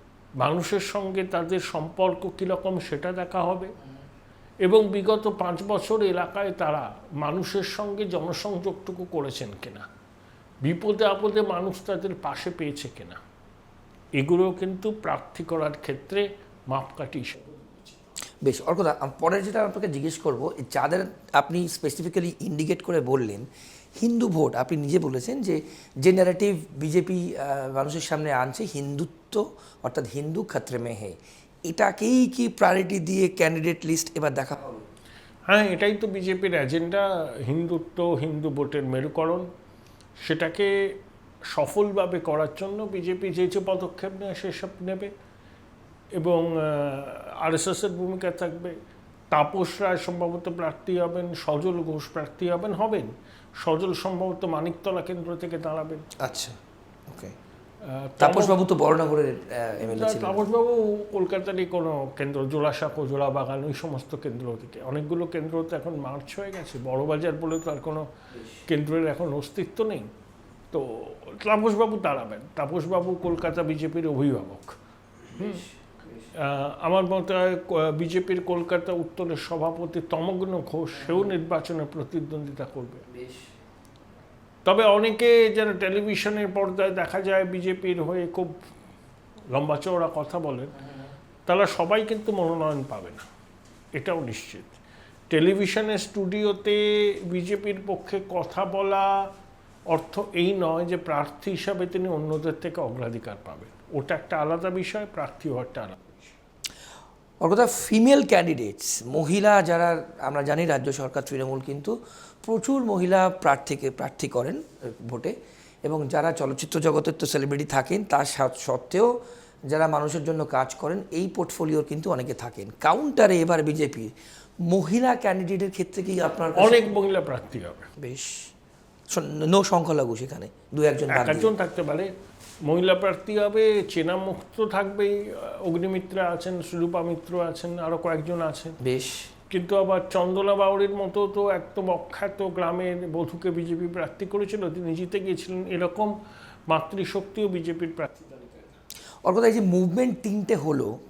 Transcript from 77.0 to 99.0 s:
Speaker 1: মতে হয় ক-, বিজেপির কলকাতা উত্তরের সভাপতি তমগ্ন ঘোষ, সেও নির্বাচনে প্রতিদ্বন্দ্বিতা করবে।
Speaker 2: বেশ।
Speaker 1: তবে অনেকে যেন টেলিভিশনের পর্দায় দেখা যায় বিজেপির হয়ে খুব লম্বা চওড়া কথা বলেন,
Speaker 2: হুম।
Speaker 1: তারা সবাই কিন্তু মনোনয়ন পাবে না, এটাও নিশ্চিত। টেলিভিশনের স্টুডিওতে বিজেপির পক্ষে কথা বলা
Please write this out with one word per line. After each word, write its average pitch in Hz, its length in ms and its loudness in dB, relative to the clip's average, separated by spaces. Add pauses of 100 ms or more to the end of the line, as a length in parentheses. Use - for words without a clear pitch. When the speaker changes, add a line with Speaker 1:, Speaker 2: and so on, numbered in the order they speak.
Speaker 1:
মতে 185 300 0
হয় 185 220 4 (120)
ক-, 160 300 4
বিজেপির 180 420 0
কলকাতা 175 520 0
উত্তরের 170 440 -4
সভাপতি 165 640 -4 (100)
তমগ্ন 180 560 -2
ঘোষ, 156 240 -4 (160)
সেও 185 180 2
নির্বাচনে 165 680 -2
প্রতিদ্বন্দ্বিতা 147 720 -8
করবে। 123 540 -14
Speaker 2:
বেশ। 127 100 -14 (1400)
Speaker 1:
তবে 196 200 6
অনেকে 220 680 8
যেন 214 180 2
টেলিভিশনের 202 800 0
পর্দায় 190 360 2
দেখা 190 300 -2
যায় 190 240 4
বিজেপির 180 580 -2
হয়ে 175 240 -2
খুব 170 280 -4 (960)
লম্বা 147 260 0
চওড়া 175 380 0
কথা 156 240 -4
বলেন, 139 280 -4
Speaker 2:
হুম। - 380 -16 (420)
Speaker 1:
তারা 190 200 6
সবাই 196 400 2
কিন্তু 220 260 -2
মনোনয়ন 160 560 0
পাবে 107 220 -10
না, - 120 -18 (720)
এটাও 165 280 -4
নিশ্চিত। 110 440 -10 (640)
টেলিভিশনের 196 680 4
স্টুডিওতে 208 1160 2 (100)
বিজেপির 190 500 -2 (120)
পক্ষে 190 340 -4 (100)
কথা 180 340 -2
বলা 196 680 2 (520)